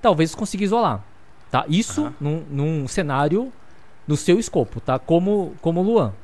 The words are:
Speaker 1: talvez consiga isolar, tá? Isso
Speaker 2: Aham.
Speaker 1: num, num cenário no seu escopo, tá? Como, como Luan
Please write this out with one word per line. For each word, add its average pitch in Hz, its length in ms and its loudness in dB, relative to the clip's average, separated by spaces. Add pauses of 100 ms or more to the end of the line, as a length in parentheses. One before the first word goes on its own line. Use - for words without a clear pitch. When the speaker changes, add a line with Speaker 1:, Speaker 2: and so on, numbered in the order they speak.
Speaker 1:
talvez 165 320 4
consiga 196 300 -2
isolar, 190 380 2 (480)
tá? 127 180 0
Isso 208 340 2
Speaker 2:
Aham. 302 180 -4
Speaker 1:
num, 151 300 -2
num 143 380 -2
cenário 156 640 0 (560)
no 147 100 2
seu 175 220 4
escopo, 135 420 -2
tá? 131 180 0
Como, 185 640 2
como 165 180 0
Luan 190 320 2 (120)